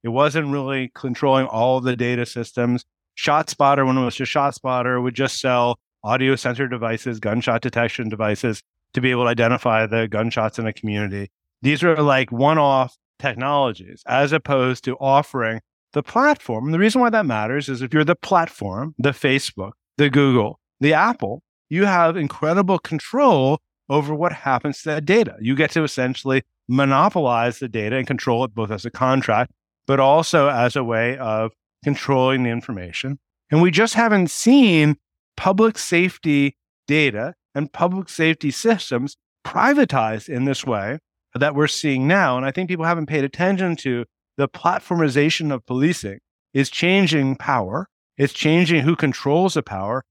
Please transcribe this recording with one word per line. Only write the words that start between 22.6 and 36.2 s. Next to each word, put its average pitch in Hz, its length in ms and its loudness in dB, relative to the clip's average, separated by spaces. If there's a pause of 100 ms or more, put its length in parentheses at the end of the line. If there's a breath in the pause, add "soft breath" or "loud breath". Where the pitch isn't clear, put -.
control 156 800 2 (300)
over 147 260 0
what 165 180 -2
happens 135 500 -4
to 156 80 -6
that 151 140 -4
data. 202 360 2
You 123 160 0
get 151 160 2
to 165 100 0
essentially 131 600 -2 (260)
monopolize 135 880 2
the 131 100 -8
data 110 280 -4
and 127 100 -4
control 127 380 -2
it 107 100 -8
both 110 160 -4
as 107 160 -8
a 117 40 -8
contract, 127 600 0 (360)
but 135 120 2
also 147 500 4
as 123 280 0
a 135 80 -2
way 117 340 -2
of 110 340 -4 (300)
controlling 131 600 0
the 117 60 -2
information. 117 680 -8 (320)
And 156 100 4
we 180 100 6
just 208 240 2
haven't 214 360 2
seen 180 680 4 (400)
public 214 400 2
safety 156 800 0 (300)